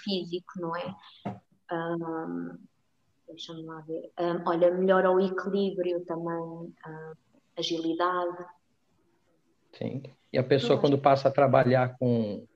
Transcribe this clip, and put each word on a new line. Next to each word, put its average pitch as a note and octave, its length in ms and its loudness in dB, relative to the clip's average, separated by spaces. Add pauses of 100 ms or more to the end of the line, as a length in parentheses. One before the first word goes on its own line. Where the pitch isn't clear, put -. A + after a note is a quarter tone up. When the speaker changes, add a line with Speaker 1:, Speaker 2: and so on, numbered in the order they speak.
Speaker 1:
físico, F3+ 560 -6
não E3+ 160 -4
é? F3+ 100 -6 (880)
Hum, E3+ 840 -6 (720)
deixa-me D#3+ 360 -14
lá D#3+ 180 -12
ver. D#3+ 380 -10
Hum, F3 260 0
olha, F3 260 4
melhora F#3 400 4
o F#3 80 4
equilíbrio F#3 840 -2
também, E3+ 360 -4
hum, E3+ 300 -12 (840)
agilidade. F3 880 -2 (1300)
Speaker 2:
Sim. - 280 -8 (300)
E C#3+ 60 0
a B2 60 2
pessoa, C#3+ 340 2
Speaker 1:
Eu - 20 -2
acho D3 100 4
Speaker 2:
quando C#3 80 4
passa C3+ 300 4
a B2+ 40 4
trabalhar B2+ 680 4
com A2+ 580 0